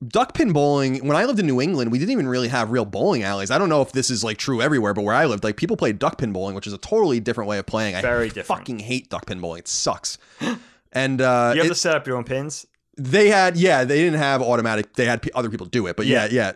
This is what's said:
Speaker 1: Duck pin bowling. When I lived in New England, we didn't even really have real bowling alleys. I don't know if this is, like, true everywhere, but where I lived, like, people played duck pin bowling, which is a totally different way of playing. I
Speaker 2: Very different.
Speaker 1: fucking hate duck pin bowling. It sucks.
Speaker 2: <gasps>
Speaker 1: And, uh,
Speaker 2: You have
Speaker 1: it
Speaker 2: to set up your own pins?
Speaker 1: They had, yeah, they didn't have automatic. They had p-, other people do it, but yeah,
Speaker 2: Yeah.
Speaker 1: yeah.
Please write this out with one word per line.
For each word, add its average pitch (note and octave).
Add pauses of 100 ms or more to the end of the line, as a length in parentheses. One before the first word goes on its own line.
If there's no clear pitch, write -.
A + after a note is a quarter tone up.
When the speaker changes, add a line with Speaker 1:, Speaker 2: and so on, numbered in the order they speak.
Speaker 1:
Duck G#3
pin B3
bowling. C#3+
When D3
I F3+
lived B3
in F3
New B2+
England, C3+
we B2
didn't F#3+
even G3
really B2+
have A#2
real A#2+
bowling A#2
alleys. G2
I C3+
don't F#3+
know D3+
if B2
this B2+
is, A2+
like, A2
true A#2+
everywhere, A#2+
but G#2
where G#2
I D3+
lived, G#2+
like, G#2+
people F3
played A#2
duck D3+
pin A2+
bowling, F#2+
which G2
is G#2
a G2
totally F3+
different A2+
way G#2
of F#2+
playing. G#2+
I F#2+
Speaker 2:
Very A#2+
different. G#2
Speaker 1:
fucking B2
hate B2
duck -
pin F#2
bowling. E2+
It -
sucks. - (240)
Speaker 2:
<gasps> A#3+ (360)
Speaker 1:
And, C3
uh, B2
Speaker 2:
You D#3
have D#3+
Speaker 1:
it -
Speaker 2:
to E3+
set E3
up C#3+
your B2+
own A#2+
pins? C3+ (320)
Speaker 1:
They E3
had, F#3
yeah, E3
they C#3
didn't D#3+
have C#3
automatic. A2+
They B2+
had A#2
p-, -
other A#2+
people G2
do G#2+
it, E2+
but G#2+
yeah, A#2
Speaker 2:
Yeah. G#2+
Speaker 1:
yeah. A2+